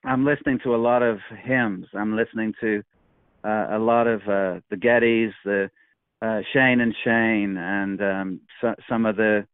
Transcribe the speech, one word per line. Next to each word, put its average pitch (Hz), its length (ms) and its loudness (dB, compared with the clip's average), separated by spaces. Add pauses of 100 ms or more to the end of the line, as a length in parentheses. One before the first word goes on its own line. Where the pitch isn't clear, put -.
I'm 131 200 0
listening 143 380 0
to 120 140 2
a - 20 2
lot 120 240 4
of 113 160 2 (240)
hymns. 113 500 -2
I'm 107 220 -4
listening 110 460 -2
to, 107 240 -2 (580)
uh, 107 300 -2
a 107 80 -2
lot 117 260 4
of, 113 220 0
uh, 95 320 -2 (100)
the 107 60 -6
Gettys, 117 560 2 (120)
the, 98 240 0 (540)
uh, 110 200 -4 (100)
Shane 131 300 4
and 113 120 0 (100)
Shane, 110 540 2
and, 98 420 -4
um, 95 400 -4 (200)
so, 117 160 -2 (120)
some 113 180 0
of 107 100 -2
the 107 380 2